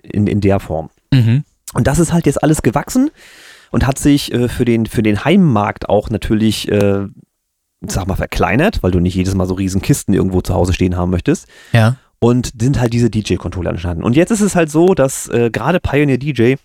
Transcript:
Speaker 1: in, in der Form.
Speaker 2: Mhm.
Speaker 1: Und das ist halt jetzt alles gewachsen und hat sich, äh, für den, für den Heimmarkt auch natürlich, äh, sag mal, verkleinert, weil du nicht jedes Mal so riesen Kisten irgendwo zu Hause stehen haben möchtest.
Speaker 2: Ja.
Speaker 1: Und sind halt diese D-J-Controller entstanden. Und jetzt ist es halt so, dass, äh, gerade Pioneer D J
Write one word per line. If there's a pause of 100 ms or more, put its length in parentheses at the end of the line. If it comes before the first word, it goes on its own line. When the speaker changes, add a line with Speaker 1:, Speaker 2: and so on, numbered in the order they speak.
Speaker 1:
in,
in
der
Form. (220)
Speaker 2:
Mhm. (300)
Speaker 1:
Und
das
ist
halt
jetzt
alles
gewachsen (600)
und
hat
sich,
äh,
für
den,
für
den
Heimmarkt
auch
natürlich,
äh, (760)
sag
mal,
verkleinert,
weil
du
nicht
jedes
Mal
so
riesen
Kisten
irgendwo
zu
Hause
stehen
haben
möchtest. (240)
Speaker 2:
Ja. (240)
Speaker 1:
Und
sind
halt
diese
D-J-Controller
entstanden.
Und
jetzt
ist
es
halt
so,
dass,
äh,
gerade
Pioneer
D
J